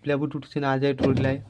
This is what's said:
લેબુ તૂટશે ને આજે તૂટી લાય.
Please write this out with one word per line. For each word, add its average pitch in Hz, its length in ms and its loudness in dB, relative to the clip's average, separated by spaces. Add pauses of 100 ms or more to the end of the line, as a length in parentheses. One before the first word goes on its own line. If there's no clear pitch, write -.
લેબુ 143 220 0
તૂટશે 143 320 -8
ને 143 80 0
આજે 135 260 2
તૂટી 131 280 2
લાય. 135 280 0